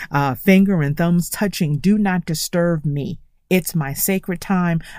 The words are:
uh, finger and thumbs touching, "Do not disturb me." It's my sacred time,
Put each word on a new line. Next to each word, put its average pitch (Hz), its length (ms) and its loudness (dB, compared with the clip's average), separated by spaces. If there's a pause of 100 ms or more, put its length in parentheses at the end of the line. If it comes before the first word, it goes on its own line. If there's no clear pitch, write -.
(100)
uh, 139 240 0
finger 190 460 4
and 143 160 0
thumbs 175 320 2
touching, 170 480 -2
"Do 196 200 2
not 185 280 0
disturb 170 600 -2
me." 143 340 -4 (300)
It's 180 260 0
my 143 180 -2
sacred 190 480 -4
time, 175 400 0 (180)